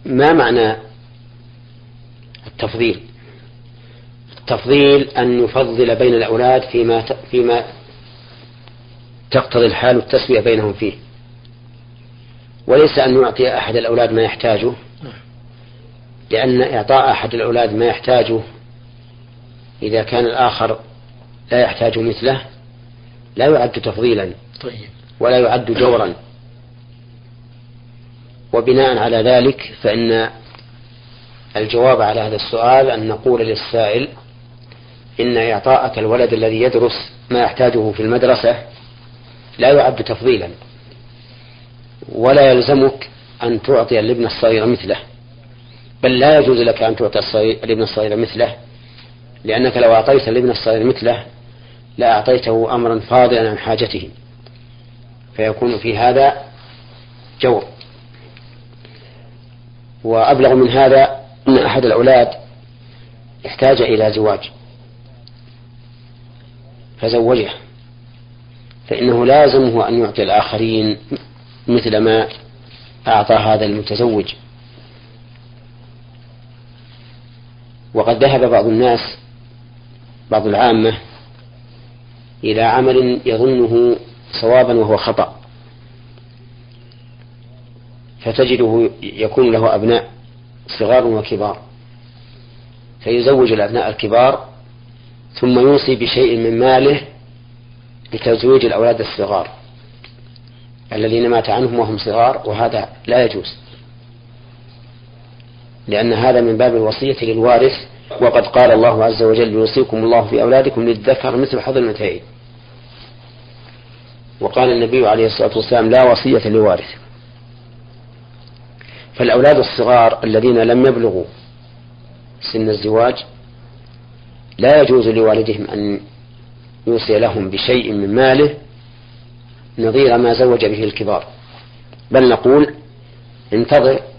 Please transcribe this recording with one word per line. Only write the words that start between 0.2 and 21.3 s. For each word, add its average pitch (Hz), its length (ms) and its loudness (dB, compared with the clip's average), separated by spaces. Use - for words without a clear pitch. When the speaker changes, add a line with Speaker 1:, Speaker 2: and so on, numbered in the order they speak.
Speaker 1:
معنى 120 440 2
التفضيل؟ 113 540 -6
التفضيل 139 640 2
أن 123 420 -2
يفضل 117 520 -2
بين 123 180 2
الأولاد 117 480 0
فيما 117 380 -2
ت-، 123 160 -8
فيما 120 340 0
تقتضي 123 360 0
الحال 123 300 0
التسوية 123 440 0
بينهم 110 320 0
فيه، 98 200 -6
وليس 143 320 4
أن 131 240 2
يعطي 123 360 -2
أحد 113 180 -6
الأولاد 117 360 0
ما 113 100 0
يحتاجه، 113 500 -2
لأن 123 320 0
إعطاء 127 480 0
أحد 110 240 -4
الأولاد 117 400 -2
ما 113 120 0
يحتاجه 117 540 0
إذا 107 200 -2
كان 120 220 -2
الآخر 117 540 -2